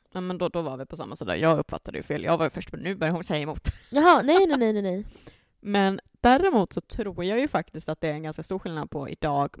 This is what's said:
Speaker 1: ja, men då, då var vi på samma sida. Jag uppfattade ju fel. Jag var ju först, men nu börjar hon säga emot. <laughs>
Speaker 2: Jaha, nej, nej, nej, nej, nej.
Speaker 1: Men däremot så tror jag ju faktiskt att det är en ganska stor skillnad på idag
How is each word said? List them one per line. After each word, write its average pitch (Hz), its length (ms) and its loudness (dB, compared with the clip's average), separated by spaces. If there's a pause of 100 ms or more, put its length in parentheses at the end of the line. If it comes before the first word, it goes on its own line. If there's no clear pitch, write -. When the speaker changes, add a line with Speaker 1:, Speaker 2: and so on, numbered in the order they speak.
(120)
Speaker 1:
ja, 185 80 -8
men 180 180 -6
då, 175 100 0
då 170 140 -6
var 135 140 -8
vi 131 100 -12
på - 100 -14
samma 117 200 -12
sida. 90 200 -4
Jag 160 220 4
uppfattade - 400 -8
ju - 40 -6
fel. - 220 -6
Jag 165 140 2
var 160 80 0
ju - 40 -2
först, - 220 -12
men 156 80 -12
nu 185 140 -6
börjar 160 200 -2
hon 175 100 -6
säga 151 160 -4
emot. 147 280 -8 (100)
<laughs> - 120 -20
Speaker 2:
Jaha, 302 340 6
nej, 349 220 6
nej, 302 120 2
nej, 226 140 4
nej, 208 100 -2
nej. 190 220 -4 (560)
Speaker 1:
Men 98 400 2 (200)
däremot 269 520 4
så - 80 -6
tror 185 440 -6
jag 208 160 0
ju 294 80 0
faktiskt - 400 -4
att 156 120 -6
det 165 80 -2
är 151 40 0
en 151 100 -8
ganska 156 200 -8
stor 190 160 -6
skillnad 160 320 -8
på 139 180 -6
idag 143 520 -2